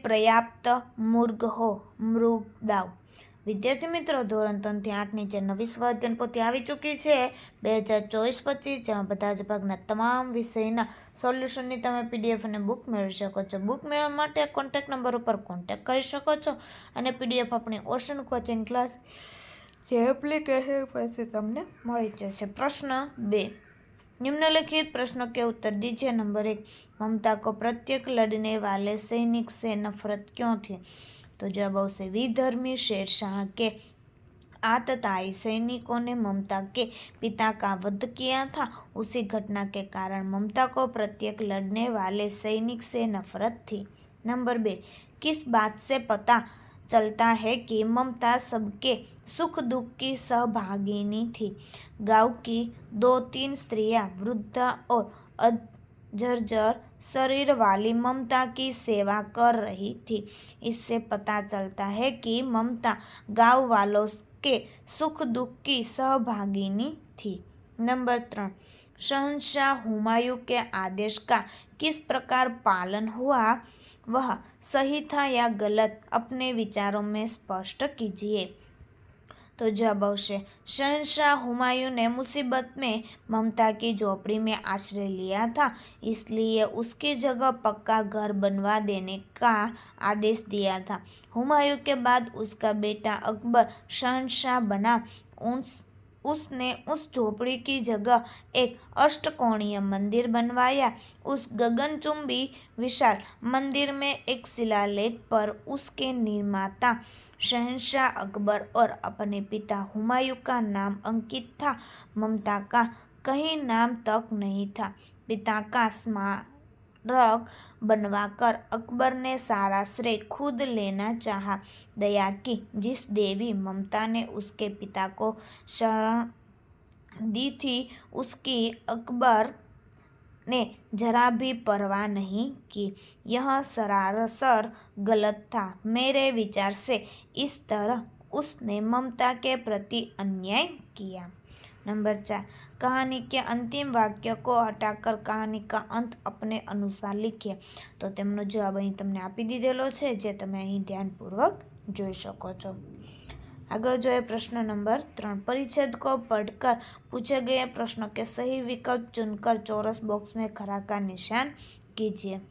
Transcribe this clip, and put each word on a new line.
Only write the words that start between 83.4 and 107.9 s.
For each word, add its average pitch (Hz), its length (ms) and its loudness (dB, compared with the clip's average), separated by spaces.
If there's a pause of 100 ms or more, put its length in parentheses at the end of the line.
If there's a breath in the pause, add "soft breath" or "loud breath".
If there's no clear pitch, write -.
की 226 220 -2
झोपड़ी 202 440 0
में 220 160 2
आश्रय 196 540 -4
लिया 190 400 -2
था, 240 260 2 (300 loud breath)
इसलिए 220 600 2
उसकी 233 500 -2
जगह 262 360 2
पक्का 220 520 0
घर 208 300 -2
बनवा 196 480 2
देने 196 380 -2 (180)
का 226 360 4 (300 loud breath)
आदेश 214 460 2
दिया 196 320 0
था। 190 220 -6 (340 loud breath)
हुमायूं 285 400 4
के 285 180 0
बाद 247 420 2
उसका 214 360 -2
बेटा 214 400 -2
अकबर 233 560 4 (200 loud breath)
शहंशाह 254 720 0
बना। 220 420 2 (400 loud breath)
उस, 247 420 -4 (400)
उसने 262 480 -2 (160)
उस 311 260 -4
झोपड़ी 240 440 0
की 269 220 -2
जगह 233 440 4 (320 loud breath)
एक 240 220 4 (180 loud breath)
अष्टकोणीय 226 840 4
मंदिर 202 460 2
बनवाया। 247 640 4 (340 loud breath)
उस 269 260 -2
गगनचुंबी 262 1000 0 (280 loud breath)
विशाल 240 380 4 (280 loud breath)
मंदिर 277 480 0
में 277 220 -2
एक - 320 -6
शिलालेख 214 760 0 (100)
पर 214 180 4 (200)
उसके 269 440 -6
निर्माता 208 880 0 (400 loud breath)
शहंशाह 247 680 0